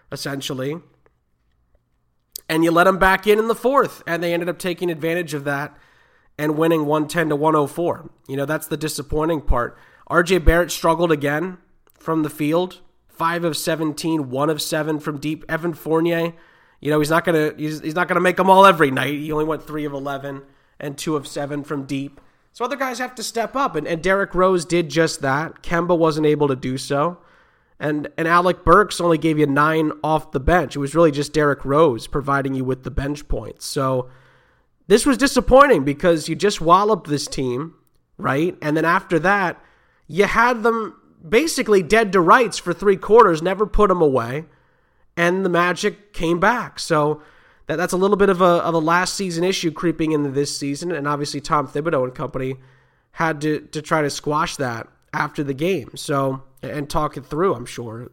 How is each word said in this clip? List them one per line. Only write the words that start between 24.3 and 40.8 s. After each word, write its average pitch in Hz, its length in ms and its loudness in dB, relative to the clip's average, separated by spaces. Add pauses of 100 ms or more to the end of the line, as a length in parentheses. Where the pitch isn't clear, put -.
Rose 180 300 2
did 170 240 0
just 156 320 0
that. 143 420 -4
Kemba 170 340 0
wasn't 156 300 2
able 147 220 2
to 131 80 -2
do 131 220 -6
so. 151 400 -2 (600)
And, 147 380 -4
and 160 100 -2
Alec 180 380 2
Burks 190 360 4
only 170 180 2
gave 156 200 0
you 147 80 4
nine 151 460 2 (100)
off 156 300 -2
the 139 80 -2
bench. 160 340 0
It 143 60 -6
was 139 140 -6
really 160 160 6
just 139 220 -4
Derrick 147 320 0
Rose 139 420 2
providing 139 480 -2
you 131 100 -4
with 131 200 -4
the 131 60 -10
bench 143 380 -6
points. - 380 -6
So 131 420 -2 (800)
this 220 200 4
was 269 100 4
disappointing 254 680 6
because 156 440 0
you 160 60 -4
just 190 260 -2
walloped 190 480 4
this 143 180 -4
team, 135 480 -6 (440)
right? 156 420 -2
And 151 160 -2
then 160 80 0
after 175 360 0
that, 185 420 0 (460)
you 170 160 2
had 233 380 2
them 226 340 -2 (300)